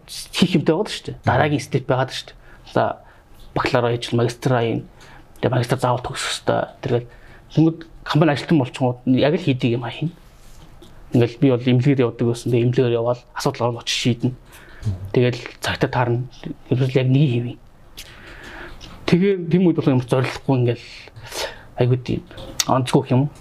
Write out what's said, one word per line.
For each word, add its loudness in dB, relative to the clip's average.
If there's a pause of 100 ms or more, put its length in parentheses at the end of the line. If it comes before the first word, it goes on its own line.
хийх -2
юмтай 2
байгаа -2
шүү -12
дээ. -10
Дараагийн 2
степ -4
байгаа 0
шүү -10
дээ. -20 (380)
За, 4 (720)
бакалавр 0
ажил, -4
магистр 0
аян. -2 (560)
Тэгээ 0
магистр 0
заавал 0
төгсөх -8
ёстой. -2 (160)
Тэргээл -2 (480)
тэнгүүд 4 (240)
компани 2
ажилтан 2
болчихгоо -2
яг 4
л -2
хийдэг 0
юм -8
а -10
хийнэ. -6 (1040)
Ингээл 2
би 4
бол 2
имлэгээр 4
явдаг 0
байсан. -2
Тэгээ 2
имлэгээр 2
яваал -2 (120)
асуудал -2
ороод -8
очиж -4
шийднэ. 0 (800)
Тэгэл 2 (220)
цагтаа -2
таарна. -2 (440)
Ерөөс 0
яг 2
нэг 4
хийвээ. -4 (1500)
Тэгээ 2
тийм 4
үед 2
бол 2
ямар 0
зорилгогүй 0
ингээл -2 (960)
айгуу 2
тийм -4 (440)
онцгүй 2
юм. 2 (120)